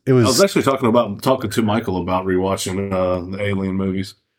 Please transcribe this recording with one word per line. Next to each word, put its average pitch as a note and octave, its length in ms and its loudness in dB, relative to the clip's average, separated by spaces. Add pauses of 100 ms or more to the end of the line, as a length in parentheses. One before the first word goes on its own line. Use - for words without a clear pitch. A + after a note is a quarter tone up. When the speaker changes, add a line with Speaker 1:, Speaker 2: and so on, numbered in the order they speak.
Speaker 1:
it C3 80 4
was B2 120 6
Speaker 2:
I - 40 6
was A#2+ 140 4
actually - 200 2
talking C3+ 240 0
about, A2 340 2
talking C3 280 0
to A#2 120 -2
Michael G#2+ 400 0
about F#2 240 -2
rewatching, F#2+ 680 -2
uh, F#2 420 -2
the G2+ 80 -6
Alien F#2+ 320 -2
movies. F#2+ 400 -4 (240)